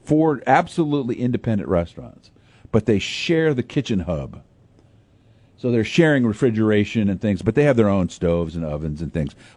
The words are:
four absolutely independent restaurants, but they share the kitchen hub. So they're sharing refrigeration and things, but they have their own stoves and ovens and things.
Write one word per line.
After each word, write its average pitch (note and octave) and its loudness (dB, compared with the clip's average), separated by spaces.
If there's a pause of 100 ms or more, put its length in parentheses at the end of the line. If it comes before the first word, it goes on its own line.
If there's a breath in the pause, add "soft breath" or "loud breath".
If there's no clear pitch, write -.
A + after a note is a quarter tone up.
four D#3 2
absolutely C#3+ 0
independent A2+ -2
restaurants, - -4 (420 soft breath)
but A2 4
they G#2 4
share D#3+ -2
the B2 -4
kitchen A#2 -2
hub. D#2 -6 (1120 soft breath)
So B2 -2
they're A2+ 2
sharing D3 2
refrigeration G#2+ 0
and F#2+ -2
things, G2 -2
but A2 0
they D3 2
have C3 2
their G#2+ 4
own F#2+ 0
stoves E2+ -2
and E2 -6
ovens D2+ -6
and D2+ -8
things. D#2 -4 (220 loud breath)